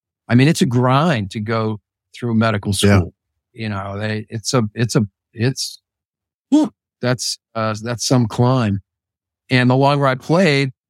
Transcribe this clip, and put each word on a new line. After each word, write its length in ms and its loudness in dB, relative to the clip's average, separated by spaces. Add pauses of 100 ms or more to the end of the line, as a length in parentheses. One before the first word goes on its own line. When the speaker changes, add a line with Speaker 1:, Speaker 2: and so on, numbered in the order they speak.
(280)
Speaker 1:
I 60 0
mean, 140 6
it's 120 0
a 60 4
grind 680 0
to 80 -8
go 400 -4 (340)
through 200 -4
medical 380 0
Speaker 2:
Yeah. 260 4
Speaker 1:
school. 160 -2 (380)
You 180 -10
know, 280 -8
they, 300 -6
it's 260 -8
a, 80 2 (120)
it's 200 -4
a, 80 2 (300)
it's, 480 -6 (720)
whew, 200 4 (300)
that's, 380 -4 (160)
uh, 280 -2
that's 240 -6
some 200 2
climb. 540 0 (720)
And 200 4
the 60 4
longer 300 2
I 80 2
played, 580 0 (180)